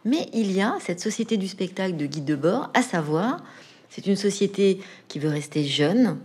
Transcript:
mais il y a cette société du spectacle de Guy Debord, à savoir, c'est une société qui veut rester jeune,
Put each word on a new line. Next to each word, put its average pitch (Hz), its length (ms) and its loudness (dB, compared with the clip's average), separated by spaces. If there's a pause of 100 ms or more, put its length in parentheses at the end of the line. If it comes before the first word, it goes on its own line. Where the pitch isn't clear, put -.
mais 254 280 0
il 214 180 0
y 190 100 2
a 226 200 0
cette 175 180 -6
société 220 380 -2
du 190 100 -2
spectacle 190 480 -4
de 147 100 -2
Guy 147 160 -6
Debord, 151 540 0
à 254 80 4
savoir, 180 600 0 (460)
c'est - 160 -14
une 196 100 4
société 196 680 2 (260)
qui - 100 -10
veut 151 120 0
rester 147 340 -2
jeune, 151 600 4